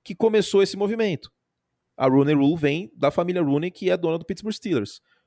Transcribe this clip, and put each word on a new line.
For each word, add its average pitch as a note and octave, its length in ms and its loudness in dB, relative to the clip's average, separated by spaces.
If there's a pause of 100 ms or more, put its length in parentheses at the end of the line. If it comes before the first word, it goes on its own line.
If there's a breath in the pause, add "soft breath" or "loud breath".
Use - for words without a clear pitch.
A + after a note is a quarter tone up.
que F#3+ 100 -12
começou G#3 480 2
esse F#3+ 140 -2
movimento. G#3 560 -4 (640)
A C3+ 100 0
Rooney C#3 280 4
Rule C#3+ 220 4
vem D#3 380 -2
da C#3 160 0
família F3+ 320 0
Rooney, D3 280 0
que F3+ 200 -4
é F3+ 60 2
dona E3 200 -2
do E3 80 -10
Pittsburgh G#3 300 -8
Steelers. C3 480 -4 (240)